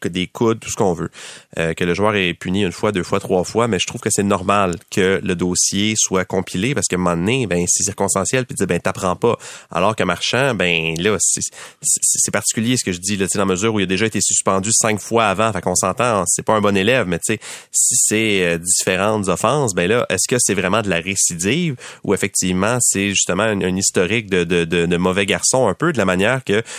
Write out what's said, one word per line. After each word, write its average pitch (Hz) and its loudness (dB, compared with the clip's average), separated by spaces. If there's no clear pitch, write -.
des 90 -4
coudes, 113 0
tout - -14
ce - -6
qu'on 98 2
veut. 82 -4
Euh, 82 0
que 90 -4
le 87 0
joueur 104 0
est 87 0
puni 95 -2
une 85 -2
fois, 107 -2
deux 90 0
fois, 98 -2
trois 92 0
fois, 117 0
mais 101 0
je - -2
trouve - -10
que 107 -2
c'est 104 0
normal 98 2
que 95 2
le 92 0
dossier 92 0
soit 92 0
compilé, 131 -2
parce 101 -2
que - -2
un - 0
moment 87 2
donné, 113 0
ben, 87 0
c'est - 0
circonstanciel, 98 -2
puis - -10
tu 98 0
dis, - -2
ben, 87 0
t'apprends 92 -2
pas. - 0
Alors 95 2
que 92 0
Marchand, 117 0
ben, 82 0
là, 101 2
c'est, - 0
c'est, - -6
c'est - 0
particulier 113 0
ce - -4
que 95 -2
je 87 -4
dis, 98 -4
là, 95 0
tu 87 -4
sais, - -2
dans 98 2
la 95 2
mesure 104 0
où 104 0
il 95 2
a - -2
déjà 92 0
été 107 -2
suspendu 95 0
cinq 110 0
fois 113 2
avant, 104 2
fait 92 -4
qu'on 92 -2
s'entend, 101 0
c'est - -2
pas 110 2
un 107 4
bon 101 2
élève, 107 2
mais 85 -2
tu - -2
sais, - -10
si - 0
c'est, 107 2
euh, 85 2
différentes 95 0
offenses, 113 2
ben 90 2
là, 117 2
est-ce - 0
que - 2
c'est - 0
vraiment 95 2
de 101 -4
la 85 2
récidive, 101 -2
ou 104 0
effectivement, 95 0
c'est 98 0
justement 92 0
un, 107 0
un 92 0
historique 98 0
de, 90 2
de, 85 2
de, 85 2
de 87 2
mauvais 92 2
garçon, 98 2
un 90 0
peu 165 0
de 123 -2
la 101 2
manière 98 2
que 101 0